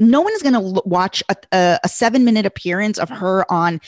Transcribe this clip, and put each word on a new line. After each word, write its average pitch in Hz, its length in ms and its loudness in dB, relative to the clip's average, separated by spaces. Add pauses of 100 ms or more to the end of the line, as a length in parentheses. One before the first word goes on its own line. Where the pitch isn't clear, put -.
no 233 200 6
one 403 140 0
is 392 80 -6
gonna 254 180 2
l-, 190 240 -4
watch 180 460 -2
a, 190 60 -2 (160)
a, 180 320 2
a 190 40 -2
seven-minute 233 560 2
appearance 196 540 -4
of 165 100 -4
her 190 420 -2
on 170 380 0